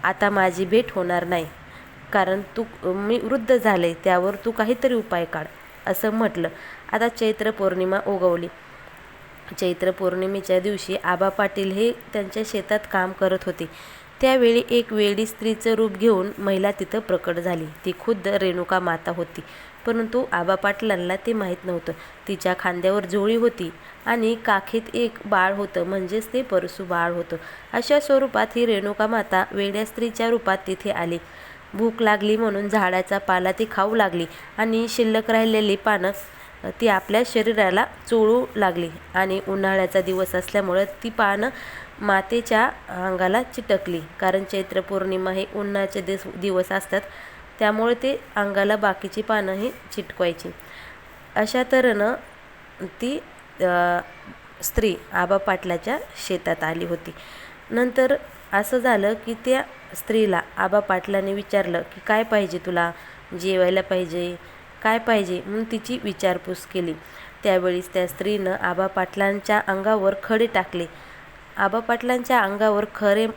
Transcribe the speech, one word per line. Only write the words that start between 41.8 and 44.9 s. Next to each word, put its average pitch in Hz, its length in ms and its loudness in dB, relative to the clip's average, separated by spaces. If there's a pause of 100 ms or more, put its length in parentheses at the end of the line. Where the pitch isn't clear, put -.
मातेच्या 214 640 2 (240)
अंगाला 185 540 0
चिटकली, 196 580 -2 (200)
कारण 190 240 2
चैत्र 190 360 -4
पौर्णिमा 190 520 -2